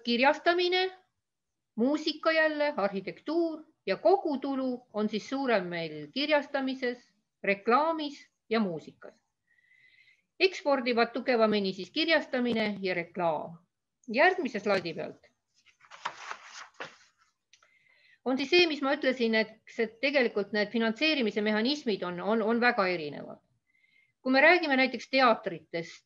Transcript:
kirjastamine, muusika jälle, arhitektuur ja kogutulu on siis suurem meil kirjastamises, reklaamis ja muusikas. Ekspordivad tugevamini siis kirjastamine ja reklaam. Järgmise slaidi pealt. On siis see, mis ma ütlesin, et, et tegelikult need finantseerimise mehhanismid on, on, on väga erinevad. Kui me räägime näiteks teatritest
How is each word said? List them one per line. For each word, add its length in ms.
kirjastamine, 840
muusika 560
jälle, 440
arhitektuur 840
ja 100
kogutulu 960
on 160
siis 200
suurem 400
meil 460
kirjastamises, 880
reklaamis 720
ja 100
muusikas. 540
Ekspordivad 720
tugevamini 600
siis 180
kirjastamine 880
ja 140
reklaam. 580
Järgmise 500
slaidi 360
pealt. 340
On 140
siis 120
see, 160
mis 160
ma 140
ütlesin, 420
et, 160
et 220
tegelikult 520
need 220
finantseerimise 720
mehhanismid 560
on, 180
on, 220
on 180
väga 300
erinevad. 480
Kui 120
me 80
räägime 360
näiteks 320
teatritest 960